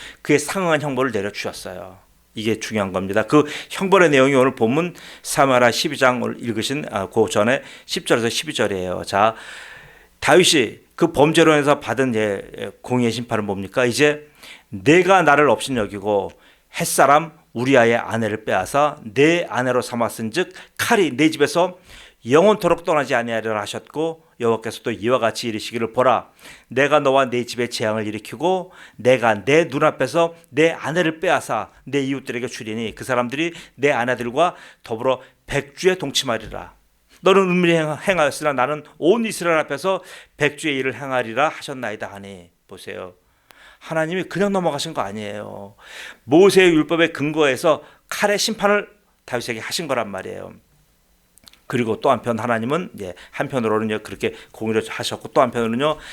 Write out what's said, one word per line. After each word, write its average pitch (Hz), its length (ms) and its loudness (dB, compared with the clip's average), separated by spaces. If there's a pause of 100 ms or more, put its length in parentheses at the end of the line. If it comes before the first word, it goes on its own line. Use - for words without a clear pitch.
(220)
그에 147 160 2
상응한 160 440 0
형벌을 131 300 -2
내려주셨어요. 92 920 -8 (300)
이게 110 240 -2
중요한 101 320 -4
겁니다. 98 320 -2
그 147 220 4 (240)
형벌의 185 400 4
내용이 139 260 4
오늘 131 200 4
본문 151 380 0 (300)
사마라 123 480 4
십이 139 260 -4
장을 120 400 0
읽으신, 117 540 -4
아, 95 160 -4
그 110 240 2
전에 117 320 0 (220)
십 - 200 -6
절에서 120 220 0
십이 147 260 -4
절이에요. 92 520 -2
자, 107 300 2 (840)
다윗이 147 600 4 (160)
그 165 180 0
범죄로 160 400 4
인해서 143 260 2
받은, 123 360 -2
예, 104 260 -2 (180)
예, 107 120 -10 (100)
공의의 123 300 0
심판은 113 340 -4
뭡니까? 101 400 -2
"이제 147 440 0 (400)
내가 170 520 4
나를 147 280 6
업신여기고 104 840 -2 (480)
햇사람 160 520 4 (220)
우리아의 117 420 4
아내를 110 480 -4
빼앗아 127 600 0
내 151 460 2
아내로 123 320 0
삼았은즉 113 680 -4 (260)
칼이 175 380 0
내 151 140 4
집에서 170 500 0 (500)
영원토록 175 540 4
떠나지 143 320 0
아니하리라" 113 460 -2
하셨고, 156 640 -8 (140)
여호와께서 117 440 -2
또 123 80 -4
이와 113 280 0
같이 113 280 -2
이르시기를, 110 460 -6
"보라, 123 360 2 (380)
내가 139 320 2
너와 135 300 2
내 120 160 -2
집에 120 220 -4
재앙을 110 400 -2
일으키고 147 640 -4 (240)
내가 110 480 2
내 156 200 4
눈앞에서 147 720 0 (140)
내 156 220 2
아내를 160 480 -2
빼앗아 135 520 -2 (140)
내 139 160 -2
이웃들에게 131 460 -6
주리니 110 480 -8
그 - 80 -16
사람들이 135 500 -2 (220)
내 143 160 2
아내들과 123 640 0 (280)
더불어 120 380 -2 (240)
백주에 143 500 -4
동침하리라. 104 800 -6 (480)
너는 190 220 4
은밀히 175 320 2
행-, 156 200 -2
행하였으나 151 580 0
나는 135 300 -2 (140)
온 220 280 2
이스라엘 170 340 -2
앞에서 151 440 -4 (320)
백주의 147 420 -2
일을 131 180 -4
행하리라 127 520 -2
하셨나이다." 113 640 -10
하니, 98 380 -18 (180)
보세요. 98 460 -14 (680)
하나님이 160 440 -4
그냥 196 280 -2
넘어가신 165 420 -2
거 143 80 -4
아니에요. 104 720 -10 (480)
모세의 180 480 6
율법에 160 380 2
근거해서 147 760 0 (260)
칼의 202 300 0
심판을 208 500 0 (360)
다윗에게 117 340 -6
하신 160 280 -8
거란 117 220 -2
말이에요. 95 440 -12 (1120)
그리고 113 320 -2
또 139 120 2
한편 117 260 0
하나님은, 120 540 -4 (100)
예, 90 140 -10 (160)
한편으로는요, 110 720 -2
그렇게 107 320 -6 (160)
공의를 110 360 -4
하셨고 - 420 -10
또 151 120 2
한편으로는요, 120 560 -2 (160)